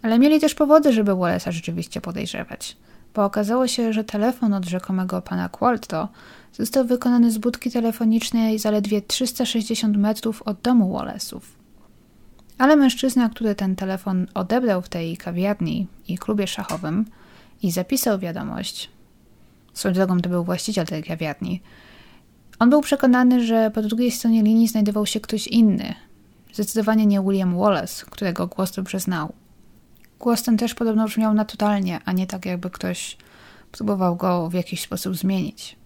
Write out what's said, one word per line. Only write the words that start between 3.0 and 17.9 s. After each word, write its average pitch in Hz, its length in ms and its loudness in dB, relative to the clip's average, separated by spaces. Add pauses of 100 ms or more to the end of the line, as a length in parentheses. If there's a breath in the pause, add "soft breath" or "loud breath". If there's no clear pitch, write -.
bo 208 100 2
okazało 214 420 0
się, 233 260 -2
że 220 100 0
telefon 220 500 0
od 190 120 -2
rzekomego 185 560 -4
pana 180 280 -6
Qualtro - 600 -2 (440 loud breath)
został 240 320 -2
wykonany 240 460 4
z 220 60 -2
budki 240 340 -4
telefonicznej 226 880 0
zaledwie 208 420 0
trzysta 247 440 -2
sześćdziesiąt 220 520 0
metrów 214 440 0
od 202 200 -8
domu 226 320 4
Wallace'ów. - 480 -8 (1200)
Ale 285 140 8
mężczyzna, 254 540 4
który 220 260 -2
ten 190 200 -2
telefon 190 580 -2
odebrał 202 480 0
w - 80 -12
tej 165 280 -6
kawiarni 180 720 -2 (200)
i 180 100 -4
klubie 208 300 -2
szachowym 196 580 -4 (580 soft breath)
i 185 80 0
zapisał 202 480 -2